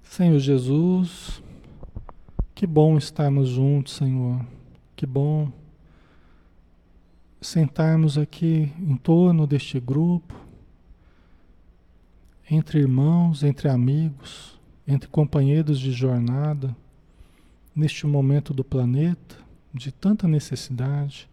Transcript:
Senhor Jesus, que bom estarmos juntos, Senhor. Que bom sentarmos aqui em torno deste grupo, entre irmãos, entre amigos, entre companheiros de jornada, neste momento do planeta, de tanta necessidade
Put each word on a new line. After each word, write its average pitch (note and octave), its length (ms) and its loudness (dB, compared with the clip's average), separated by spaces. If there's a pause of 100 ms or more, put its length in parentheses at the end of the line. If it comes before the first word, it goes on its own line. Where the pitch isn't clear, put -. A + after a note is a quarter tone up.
Senhor E3+ 380 2
Jesus, C#3+ 1000 0 (1160)
que G3 80 0
bom D#3 300 4
estarmos C#3 500 0
juntos, C3+ 460 0
Senhor. B2+ 520 -2 (480)
Que - 120 -6
bom C#3+ 440 -2 (1900)
sentarmos D#3+ 800 0
aqui D#3 600 0
em D#3 200 -2
torno E3 500 4
deste C3+ 320 -2
grupo, D#3+ 560 -2 (2250)
entre D#3 280 0
irmãos, D3 640 2
entre C#3+ 260 0
amigos, C#3 920 -2 (260)
entre C#3 220 -2
companheiros D3 720 2
de C3 140 -4
jornada, B2+ 800 -2 (1000)
neste D3+ 320 -2
momento C#3+ 480 0
do C3+ 120 -4
planeta, C#3 720 -2 (360)
de C3 160 -12
tanta G3+ 380 0
necessidade C#3 1040 -4